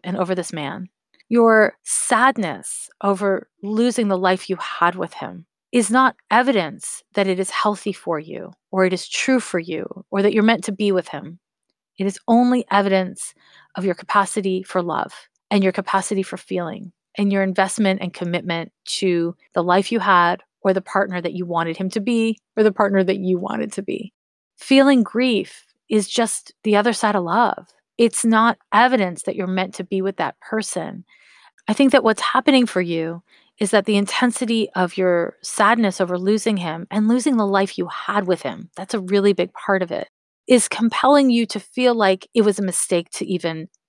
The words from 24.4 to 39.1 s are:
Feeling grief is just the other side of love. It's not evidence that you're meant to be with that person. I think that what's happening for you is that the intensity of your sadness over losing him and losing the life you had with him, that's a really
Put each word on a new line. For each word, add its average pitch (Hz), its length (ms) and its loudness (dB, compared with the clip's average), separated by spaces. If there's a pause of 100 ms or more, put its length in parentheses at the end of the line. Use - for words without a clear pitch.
Feeling 269 440 4
grief 240 640 -2 (260)
is 208 180 0
just - 540 -4
the 208 140 2
other 220 160 2
side 208 220 0
of 185 100 -2
love. 190 440 0 (300)
It's 233 260 2
not 226 340 4 (140)
evidence 214 520 2
that - 120 -6
you're 190 100 -4
meant 190 280 -2
to 185 100 -8
be 190 180 -2
with 196 140 -4
that - 240 -6
person. 180 640 -8 (640)
I 214 40 0
think 269 200 4
that - 100 4
what's 220 200 0
happening 262 420 2
for 185 160 -2
you 170 420 -4 (380)
is 202 100 -2
that 202 140 4
the 208 120 0
intensity 226 800 -2
of 180 220 -2
your 180 460 0
sadness 214 580 2
over 180 180 -2
losing 202 380 0
him 165 340 -6
and 214 160 0
losing 247 300 2
the 214 100 2
life 196 320 0
you 180 80 -4
had 196 400 -4
with 180 160 0
him, - 340 -10
that's 190 180 -8
a 214 60 -4
really 196 320 2